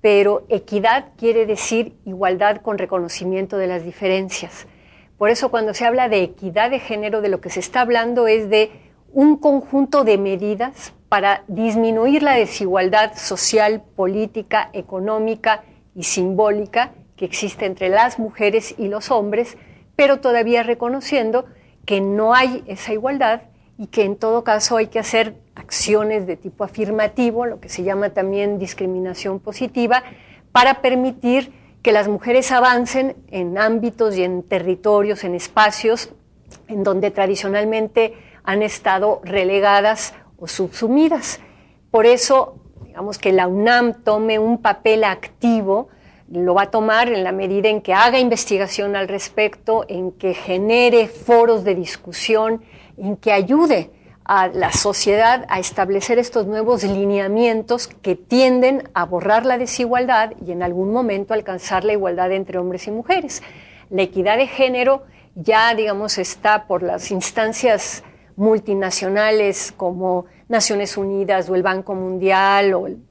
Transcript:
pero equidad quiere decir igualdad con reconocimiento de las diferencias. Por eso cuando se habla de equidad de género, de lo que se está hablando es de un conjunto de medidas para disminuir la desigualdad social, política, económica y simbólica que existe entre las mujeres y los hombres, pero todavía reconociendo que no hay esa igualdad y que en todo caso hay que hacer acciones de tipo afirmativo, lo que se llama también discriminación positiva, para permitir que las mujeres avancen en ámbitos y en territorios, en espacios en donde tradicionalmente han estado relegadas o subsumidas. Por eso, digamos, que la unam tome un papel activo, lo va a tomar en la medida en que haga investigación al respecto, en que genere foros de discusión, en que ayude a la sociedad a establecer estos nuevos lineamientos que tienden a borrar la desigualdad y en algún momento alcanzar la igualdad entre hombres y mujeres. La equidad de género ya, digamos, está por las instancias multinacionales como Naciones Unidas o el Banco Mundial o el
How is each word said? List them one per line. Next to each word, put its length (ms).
pero 480
equidad 680
quiere 300
decir 480
igualdad 580
con 160
reconocimiento 800
de 100
las 160
diferencias. 800
Por 120
eso 200
cuando 220
se 120
habla 240
de 140
equidad 480
de 100
género, 400
de 80
lo 120
que 100
se 100
está 220
hablando 440
es 240
de 200
un 240
conjunto 680
de 140
medidas 760
para 380
disminuir 760
la 120
desigualdad 840
social, 680
política, 760
económica 920
y 80
simbólica 880
que 80
existe 400
entre 240
las 300
mujeres 580
y 120
los 220
hombres, 460
pero 260
todavía 440
reconociendo 840
que 140
no 340
hay 320
esa 260
igualdad 500
y 80
que 180
en 120
todo 260
caso 340
hay 120
que 100
hacer 380
acciones 720
de 100
tipo 280
afirmativo, 840
lo 140
que 80
se 160
llama 260
también 480
discriminación 800
positiva, 640
para 320
permitir 680
que 100
las 160
mujeres 420
avancen 640
en 280
ámbitos 600
y 80
en 180
territorios, 840
en 100
espacios 760
en 140
donde 280
tradicionalmente 1040
han 200
estado 640
relegadas 880
o 80
subsumidas. 920
Por 160
eso, 520
digamos, 340
que 140
la 140
unam 480
tome 340
un 200
papel 440
activo, 840
lo 240
va 80
a 80
tomar 380
en 160
la 80
medida 360
en 120
que 140
haga 240
investigación 760
al 140
respecto, 800
en 240
que 220
genere 760
foros 560
de 100
discusión, 880
en 200
que 160
ayude 580
a 240
la 240
sociedad 760
a 100
establecer 600
estos 280
nuevos 380
lineamientos 1040
que 280
tienden 800
a 120
borrar 400
la 120
desigualdad 760
y 80
en 100
algún 300
momento 420
alcanzar 500
la 100
igualdad 380
entre 260
hombres 280
y 40
mujeres. 520
La 140
equidad 340
de 100
género 580
ya, 400
digamos, 440
está 480
por 160
las 280
instancias 960
multinacionales 1400
como 500
Naciones 480
Unidas 540
o 40
el 80
Banco 320
Mundial 800
o 120
el 120